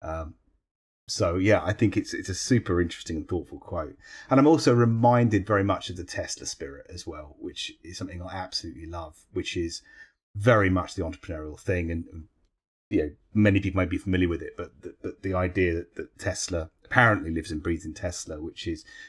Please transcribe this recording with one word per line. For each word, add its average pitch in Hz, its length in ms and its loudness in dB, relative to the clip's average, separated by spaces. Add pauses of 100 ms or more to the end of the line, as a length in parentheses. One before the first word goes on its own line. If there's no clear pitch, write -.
Um, 80 340 -10 (720)
so 87 280 0
yeah, 95 280 4
I 87 100 0
think - 240 2
it's, - 160 -4
it's - 160 -6
a 92 60 -4
super 101 460 2
interesting 82 360 -4
and 73 100 -8
thoughtful 80 320 -6
quote. - 360 -10 (340)
And 135 100 6
I'm 143 80 8
also 151 260 6
reminded 117 720 4
very 101 180 2
much 95 260 -2
of 90 80 -8
the 87 60 -10
Tesla - 420 -10
spirit 71 460 -12
as 87 140 -14
well, 76 340 -14
which - 340 -10 (100)
is 92 140 -14
something 90 240 -10
I 85 140 -10
absolutely 85 500 -8
love, 82 480 -12
which - 240 -4
is 85 240 -4 (540)
very 104 340 6
much 90 260 0
the 95 80 -6
entrepreneurial 78 560 -10
thing. 87 320 -2
And, 82 200 -4
and, 80 120 -16 (680)
you 95 120 2
know, 76 60 -2 (240)
many 104 260 6
people 95 220 -2
may 90 60 2
be 90 100 -4
familiar 90 320 2
with 82 120 -2
it, - 160 -12
but 85 240 -12
the, - 200 -14
but - 220 -10
the 95 100 -4
idea 90 420 2
that, - 200 -8
that - 240 -12
Tesla 85 500 -6 (160)
apparently 104 460 4
lives 82 200 -4
and 78 120 -4
breathes 85 220 -2
in 78 100 -8
Tesla, 82 460 -8
which - 260 -10
is 82 160 -6 (260)